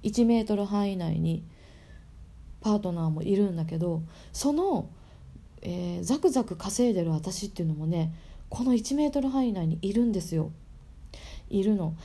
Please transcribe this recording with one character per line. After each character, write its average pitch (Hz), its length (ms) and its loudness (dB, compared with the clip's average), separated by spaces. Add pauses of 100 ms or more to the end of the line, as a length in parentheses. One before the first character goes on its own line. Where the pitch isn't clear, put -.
一 233 220 4
メ 226 160 6
ー 220 60 0
ト 214 100 2
ル 202 80 0
範 202 260 2
囲 190 60 -4
内 160 240 0
に 165 240 0 (1160)
パ 214 140 2
ー - 20 0
ト 185 140 -2
ナ 165 140 0
ー 160 40 2
も 156 120 -2
い 196 140 2
る 202 140 2
ん 170 60 -4
だ 165 100 -2
け 160 100 -6
ど、 165 260 -2 (300)
そ 285 200 0
の、 320 360 0 (720)
え 175 400 -6
ー、 175 40 -4
ザ 262 140 2
ク 339 120 4
ザ 254 120 2
ク 180 140 -4
稼 226 340 2
い 208 40 2
で 175 100 2
る 165 80 2
私 156 340 -2
っ 202 40 -8
て - 120 -6
い 165 40 0
う - 20 2
の 156 60 0
も 156 120 -4
ね、 160 280 0 (340)
こ 247 160 -4
の 247 100 6
一 240 200 0
メ 294 140 4
ー - 20 2
ト 285 100 0
ル 269 80 0
範 262 180 2
囲 226 60 2
内 170 160 0
に 165 140 0
い 196 100 0
る 233 120 4
ん 226 80 4
で 190 100 0
す 165 120 -4
よ。 156 160 0 (1000)
い 196 120 2
る 208 140 4
の。 160 180 0 (100)